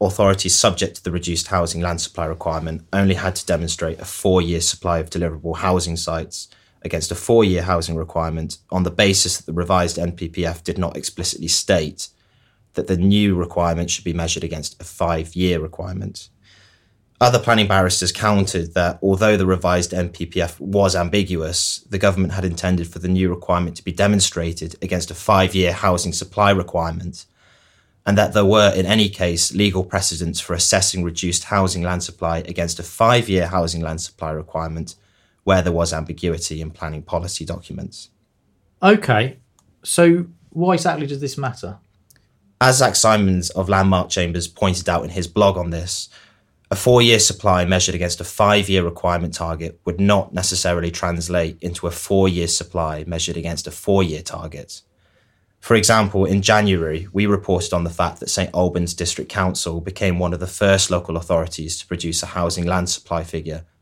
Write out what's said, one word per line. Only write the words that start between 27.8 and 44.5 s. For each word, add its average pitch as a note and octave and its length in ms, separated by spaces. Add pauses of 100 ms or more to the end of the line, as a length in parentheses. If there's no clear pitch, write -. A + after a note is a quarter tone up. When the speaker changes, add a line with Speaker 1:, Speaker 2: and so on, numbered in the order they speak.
Speaker 1:
and G2+ 100
that G#2 180
there G#2 100
were, G#2 280
in F#2 140
any G#2 220
case, F2 440
legal F#2+ 300
precedents F2 560
for - 160
assessing F#2 480
reduced E2+ 400
housing F#2 400
land F2 220
supply E2 340
against E2+ 400
a E2+ 60
five-year A2+ 640
housing F2 340
land D#2+ 180
supply - 300
requirement D#2+ 640 (500)
where F#2+ 180
there F2 100
was E2 220
ambiguity D#2+ 640
in D#2+ 100
planning D#2 300
policy E2+ 420
documents. - 680 (720)
Speaker 2:
Okay, C#3 560 (440)
so E3+ 440 (240)
why F3+ 240
exactly D#3 320
does C#3 160
this C#3 160
matter? G2+ 400 (840)
Speaker 1:
As B2+ 160
Zach B2+ 180
Simons G2 560
of F#2+ 200
Landmark F#2+ 400
Chambers F2 360
pointed F2+ 440